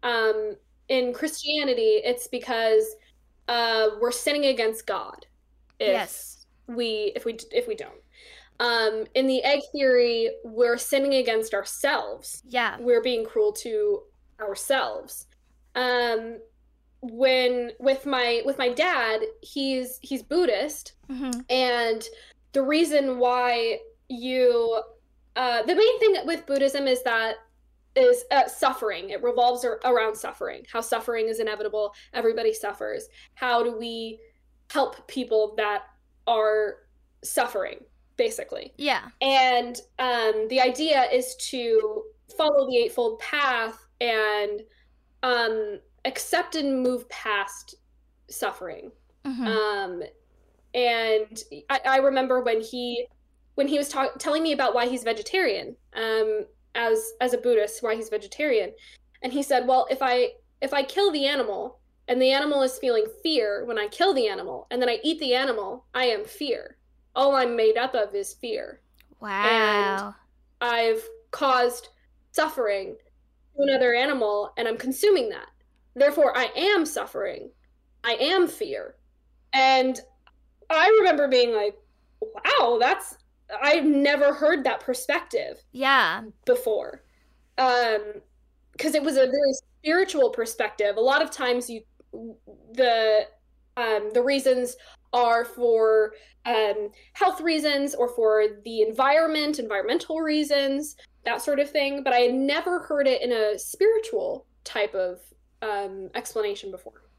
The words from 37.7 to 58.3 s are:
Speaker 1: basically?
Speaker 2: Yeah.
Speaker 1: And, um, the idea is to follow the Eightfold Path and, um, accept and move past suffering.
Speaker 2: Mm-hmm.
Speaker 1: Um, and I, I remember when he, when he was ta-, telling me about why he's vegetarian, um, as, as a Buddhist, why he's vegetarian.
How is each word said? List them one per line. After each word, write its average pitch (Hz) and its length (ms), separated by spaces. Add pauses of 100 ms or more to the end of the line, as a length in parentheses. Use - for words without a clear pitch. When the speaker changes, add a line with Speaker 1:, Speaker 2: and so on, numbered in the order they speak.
Speaker 1:
basically? - 580
Speaker 2:
Yeah. 277 300 (160)
Speaker 1:
And, 254 580 (180)
um, 220 500
the 254 120
idea 269 500
is 254 240 (160)
to 220 520 (340)
follow 294 320
the 254 80
Eightfold 233 440
Path 247 640 (140)
and, 214 600 (600)
um, 220 560 (260)
accept 349 500
and 277 280
move 247 260
past - 680 (540)
suffering. - 640 (320)
Speaker 2:
Mm-hmm. 254 220
Speaker 1:
Um, 202 560 (720)
and 226 680 (280)
I, 262 140
I 262 140
remember 262 440
when 226 180
he, 247 460 (500)
when 277 120
he 285 100
was 285 100
ta-, 269 300
telling 311 240
me 320 100
about 254 220
why 240 120
he's 247 160
vegetarian, 226 720 (180)
um, 220 500 (300)
as, 226 460
as 247 120
a 240 60
Buddhist, 226 440
why 226 140
he's 226 120
vegetarian. 214 640 (500)